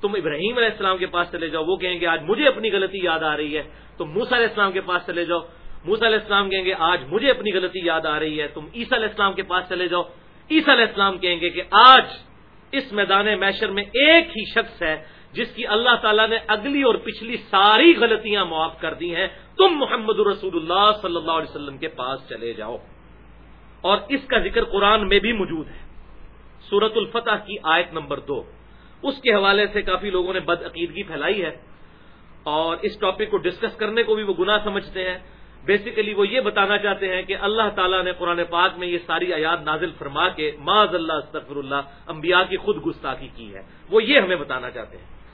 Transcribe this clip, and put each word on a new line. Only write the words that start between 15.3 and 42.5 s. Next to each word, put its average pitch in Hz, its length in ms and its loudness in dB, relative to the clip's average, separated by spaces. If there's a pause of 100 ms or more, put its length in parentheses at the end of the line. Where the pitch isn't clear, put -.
جس - 220 -4
کی 233 120 -6
اللہ 233 340 2
تعالیٰ 220 260 4
نے 220 100 0 (100)
اگلی 240 340 0
اور 240 140 4
پچھلی 226 420 -8
ساری 214 600 6
غلطیاں 208 460 0
معاف 165 340 -4
کر 160 140 -6
دی 170 220 -6
ہیں، 180 120 -2 (300)
تم 392 120 8
محمد 233 500 0
رسول 196 360 0
اللہ 180 360 4 (100)
صلی 175 140 -4
اللہ 160 160 -4
علیہ 160 180 -2
وسلم 143 280 -12
کے 156 100 -6
پاس 131 420 -8
چلے 117 240 -8
جاؤ۔ 107 240 -10 (1040)
اور 196 160 2 (120)
اس 269 180 -2
کا 247 120 2
ذکر 220 240 0
قرآن 202 440 2
میں 196 120 4
بھی 220 140 2
موجود 170 340 -6
ہے، - 120 -18 (880)
سورۃ 208 260 2
الفتح 226 400 0 (100)
کی 196 180 -10
آیت 170 300 2
نمبر 143 260 -6
دو۔ 131 240 -6 (600)
اس 277 180 -4
کے 240 120 4
حوالے 202 400 4
سے 202 80 -2
کافی 185 280 -2
لوگوں 185 240 -2
نے - 60 -4
بدعقیدگی 170 640 -4
پھیلائی 165 420 -4
ہے 151 120 -8 (840)
اور 160 380 0
اس 202 180 -4
ٹاپک 208 320 -2
کو 208 60 2
ڈسکس 180 380 -4
کرنے 214 280 0
کو 220 120 2
بھی 214 80 -2
وہ 196 160 -2
گناہ 202 240 2
سمجھتے 196 460 -6
ہیں۔ 180 80 -6 (480)
بیسیکلی 208 480 0
وہ 202 140 2
یہ 240 140 0
بتانا 202 360 2
چاہتے 196 380 -2
ہیں 185 60 -2
کہ 190 200 -6
اللہ 214 340 0
تعالیٰ 185 280 0
نے 180 140 -2
قرآن 175 220 -2 (100)
پاک 175 280 0
میں 180 100 -6
یہ 175 100 -2 (100)
ساری 170 260 -2
آیات 160 280 -2
نازل 156 360 -4
فرما 147 320 -2
کے 151 300 -4
معاذ 185 360 2
اللہ 160 180 -2
استغفر 143 420 -8
اللہ 139 260 -4 (260)
انبیاء 170 420 2
کی 185 80 -2